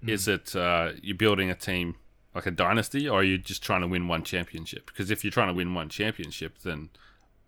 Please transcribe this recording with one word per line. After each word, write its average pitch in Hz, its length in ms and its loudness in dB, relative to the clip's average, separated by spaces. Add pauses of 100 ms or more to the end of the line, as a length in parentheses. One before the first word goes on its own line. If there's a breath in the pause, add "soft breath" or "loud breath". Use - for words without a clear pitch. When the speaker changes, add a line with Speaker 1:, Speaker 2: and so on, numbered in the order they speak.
Speaker 1:
Mm. 110 60 -6
Speaker 2:
is 101 180 0
it, 98 300 0
uh, 87 360 2 (100)
you're 95 140 -6
building 98 340 4
a 87 40 0
team 87 420 -2 (380)
like 87 120 -4
a 95 40 0
dynasty, 107 580 2
or 101 120 4
are 98 40 6
you 95 120 4
just 92 260 -6
trying 95 200 2
to 87 60 0
win 87 200 0
one 82 140 0
championship? - 640 -6
Because 98 240 -4
if - 140 -2
you're 101 80 0
trying 110 160 2
to 90 60 0
win 90 200 0
one 80 160 -4
championship, 80 680 -6
then, 80 280 -8 (600 soft breath)